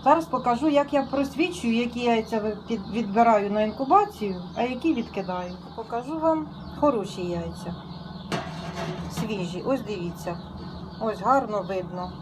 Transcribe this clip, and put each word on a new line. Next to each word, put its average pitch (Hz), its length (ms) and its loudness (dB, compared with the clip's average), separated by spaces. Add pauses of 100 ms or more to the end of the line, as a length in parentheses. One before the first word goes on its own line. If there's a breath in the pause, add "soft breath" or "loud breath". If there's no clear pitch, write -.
Зараз 311 220 6
покажу, 247 440 2
як 285 240 4
я 277 100 4
просвічую, 277 720 0
які 240 240 0
яйця 233 400 2
ви-, 208 180 -2 (100)
під-, 202 240 -4
відбираю 208 600 4
на 214 100 2
інкубацію, 220 800 2 (140)
а 226 60 -2
які 254 320 2
відкидаю. 180 640 -4 (180)
Покажу 247 440 -6
вам 320 280 2 (320)
хороші 226 420 2
яйця. 170 540 -4 (1400)
Свіжі, 185 540 -4
ось 262 160 2
дивіться. 175 560 -6 (640)
Ось 208 200 -2
гарно 220 400 2
видно. 180 500 -4 (100)